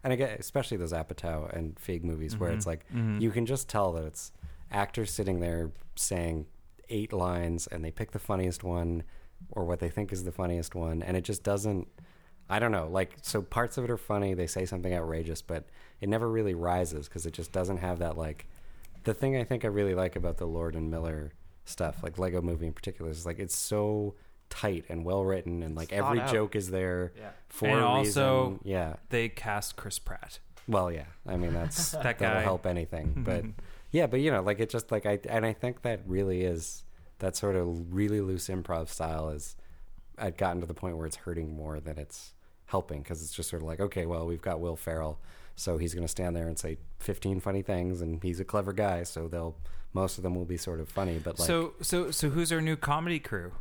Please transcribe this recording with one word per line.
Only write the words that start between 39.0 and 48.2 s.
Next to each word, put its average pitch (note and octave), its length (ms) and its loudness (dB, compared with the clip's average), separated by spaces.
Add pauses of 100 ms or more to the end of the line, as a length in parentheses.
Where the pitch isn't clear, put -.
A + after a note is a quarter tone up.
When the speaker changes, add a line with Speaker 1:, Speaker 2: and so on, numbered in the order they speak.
Speaker 1:
is, D2+ 260 -6 (640)
I'd F#2+ 200 -2
gotten F2+ 240 2
to E2+ 60 -4
the E2 60 -6
point E2+ 240 -4
where D#2+ 100 -4
it's D2+ 100 -4
hurting D#2+ 380 -4
more D#2 240 -6
than D2+ 180 -8
it's - 360 -12 (340)
helping D2+ 360 -2
'cause D#2+ 180 -6
it's D#2+ 120 -8
just - 160 -4
sort E2 120 -4
of D#2+ 60 -4
like, D#2+ 120 -4
okay, F#2+ 260 0
well, E2 200 -2
we've E2+ 160 -2
got E2+ 180 0
Will E2+ 160 0
Ferrell, D#2+ 440 -2 (360)
so E2+ 220 0
he's E2 160 0
gonna F2 140 -2
stand F2 280 0
there E2 120 0
and D#2+ 100 -2
say D#2+ 200 -4 (220)
fifteen G2 400 0
funny G2 220 0
things, F2+ 400 0
and E2 220 0